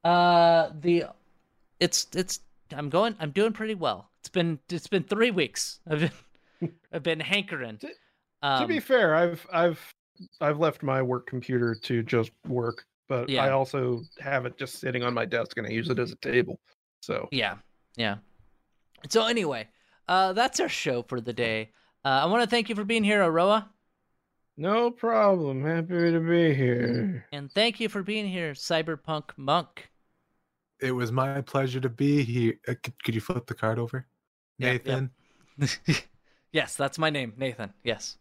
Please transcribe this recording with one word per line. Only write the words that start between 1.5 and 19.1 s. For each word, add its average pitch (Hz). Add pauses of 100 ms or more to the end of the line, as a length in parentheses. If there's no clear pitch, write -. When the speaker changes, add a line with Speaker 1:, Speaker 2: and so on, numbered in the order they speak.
Speaker 1:
it's, -
it's, 180 (320)
I'm 147
going, 208
I'm 151
doing 214
pretty 220
well. 123 (100)
It's -
been, 170 (100)
it's 175
been 196
three 220
weeks. -
I've 151
been, - (100)
Speaker 2:
<laughs> -
Speaker 1:
I've 147
been 160
hankering. 147
Speaker 2:
To, 285
to - (520)
Speaker 1:
Um, 254
Speaker 2:
be 320
fair, 208
I've, 170
I've, 170 (480)
I've 147
left 156
my 131
work 127
computer 120
to 117
just 113 (160)
work, 120 (240)
but 127
Speaker 1:
Yeah. 135
Speaker 2:
I 135
also 131 (180)
have 139
it 120
just -
sitting 123
on 123
my 117
desk -
and 107
I 107
use 113
it 117
as 123
a -
table. - (420)
So -
Speaker 1:
Yeah, 107 (400)
yeah. 107 (920)